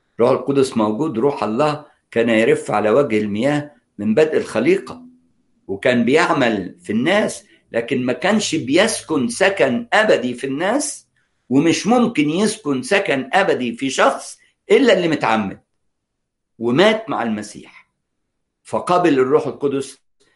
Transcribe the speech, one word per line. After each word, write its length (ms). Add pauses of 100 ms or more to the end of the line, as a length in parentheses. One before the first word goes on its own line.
(160)
الروح 160
القدس 460
موجود. 420
روح 240
الله 420 (260)
كان 180
يرف 420
على 180
وجه 320
المياه 500 (260)
من 180
بدء 220
الخليقة، 680 (600)
وكان 380
بيعمل 760
في 100
الناس، 560 (260)
لكن 340
ما 80
كانش 420
بيسكن 720
سكن 680
أبدي 400
في 140
الناس، 600 (420)
ومش 380
ممكن 420
يسكن 520
سكن 520
أبدي 420
في 140
شخص 500 (320)
إلا 220
اللي 140
متعمد 520 (1000)
ومات 500
مع 140
المسيح، 640 (760)
فقبل 560
الروح 280
القدس 540 (340)